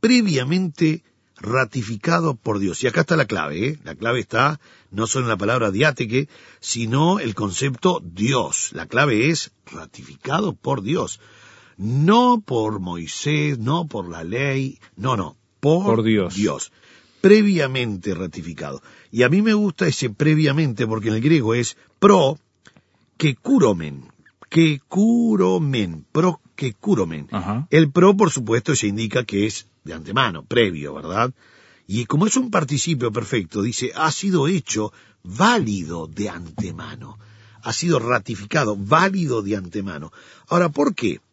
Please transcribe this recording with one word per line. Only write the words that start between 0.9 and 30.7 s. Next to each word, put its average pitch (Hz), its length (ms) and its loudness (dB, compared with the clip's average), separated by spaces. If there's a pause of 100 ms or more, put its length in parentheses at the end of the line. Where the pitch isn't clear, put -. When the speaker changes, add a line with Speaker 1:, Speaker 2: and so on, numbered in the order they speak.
Speaker 1:
ratificado 127 960 -2
por 104 240 -2
Dios". 95 240 -2
Y 127 40 2
acá 120 140 2
está 165 140 2
la 156 100 2
clave, 85 420 -4
¿eh? 147 180 -6
La - 100 -12
clave 117 240 -2
está 131 400 0 (320)
no 110 160 -2
solo 127 180 -2
en 117 40 -2
la 107 80 0
palabra 110 340 0
diáteque, 127 560 0 (320)
sino 139 600 0
el - 140 -4
concepto 123 680 -2
Dios. 98 720 -2
La 82 140 -10
clave 127 420 2
es - 220 -4 (140)
ratificado - 880 -6
por 131 280 -4
Dios. 135 380 -4 (580)
No 202 680 4
por 110 360 -2
Moisés, 120 800 -4
no 151 280 -2
por 98 220 -8
la 82 140 -10
ley, 135 560 -4 (160)
no, 120 200 -2
no, 87 220 -6 (220)
por 165 260 4
Speaker 2:
Por 113 180 2
Dios. 104 320 2
Speaker 1:
Dios. 92 360 -2 (500)
Previamente 131 960 4
ratificado. 82 680 -10 (300)
Y 113 120 2
a 127 60 4
mí 185 140 4
me 220 100 4
gusta 202 320 0
ese 135 240 -2
previamente 143 760 2
porque 110 220 -2
en 107 60 2
el 110 60 -2
griego 131 320 4
es 120 240 -2 (220)
pro 151 400 4 (800)
kekuromen. 107 880 0 (440)
Kekuromen, 170 1600 2
pro 165 300 2 (140)
kekuromen. 98 760 -2
Speaker 2:
Ajá. 104 380 -4
Speaker 1:
El 156 220 6
pro, 185 260 6
por 196 140 4
supuesto, 117 440 0
se 107 120 0
indica 110 360 -2
que 104 220 0
es - 220 -6 (160)
de 85 100 -14
antemano, 87 520 -2
previo, 85 500 0